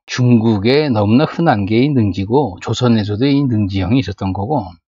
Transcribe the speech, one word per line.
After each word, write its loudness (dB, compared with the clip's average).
중국에 2
너무나 2
흔한 0
게 2
이 0
능지고, -2
조선에서도 0
이 2
능지형이 0
있었던 -4
거고, -4